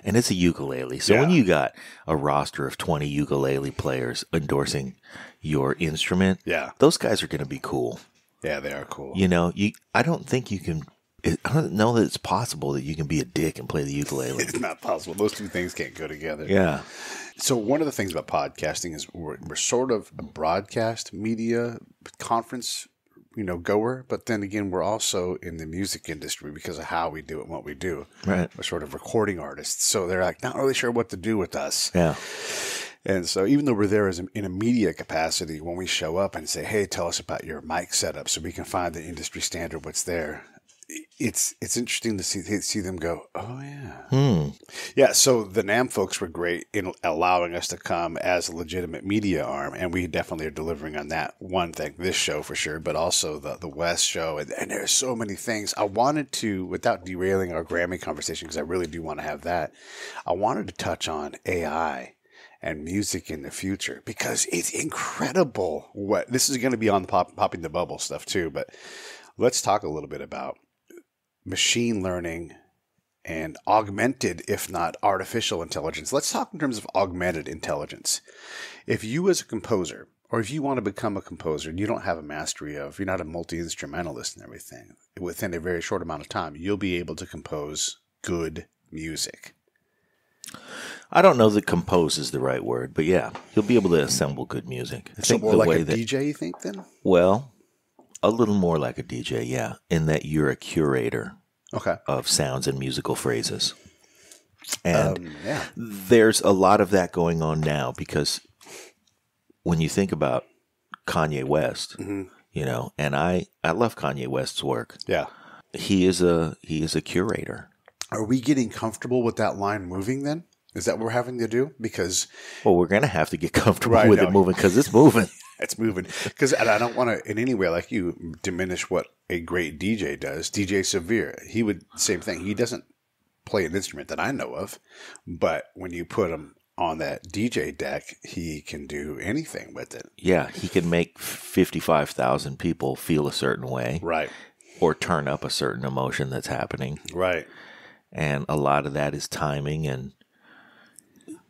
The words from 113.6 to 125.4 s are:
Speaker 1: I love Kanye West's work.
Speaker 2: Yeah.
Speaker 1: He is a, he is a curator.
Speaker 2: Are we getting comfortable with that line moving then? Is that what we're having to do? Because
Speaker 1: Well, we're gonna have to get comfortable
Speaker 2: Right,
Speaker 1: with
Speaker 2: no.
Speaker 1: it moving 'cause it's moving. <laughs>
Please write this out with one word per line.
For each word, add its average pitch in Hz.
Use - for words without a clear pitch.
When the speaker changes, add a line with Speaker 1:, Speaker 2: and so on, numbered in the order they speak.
Speaker 1:
I 80
love 110
Kanye 69
West's 65
work. 62
Speaker 2:
Yeah. 80
Speaker 1:
He 92
is 90
a, 82
he 78
is 80
a 80
curator. -
Speaker 2:
Are 107
we 127
getting 127
comfortable 120
with 113
that 107
line 101
moving 98
then? 156
Is 87
that 87
what 110
we're 113
having 123
to 117
do? 127
Because 101
Speaker 1:
Well, 98
we're 87
gonna 104
have 80
to 87
get 78
comfortable 113
Speaker 2:
Right, 110
Speaker 1:
with 104
Speaker 2:
no. 92
Speaker 1:
it -
moving 92
'cause 95
it's 143
moving. 113
<laughs> -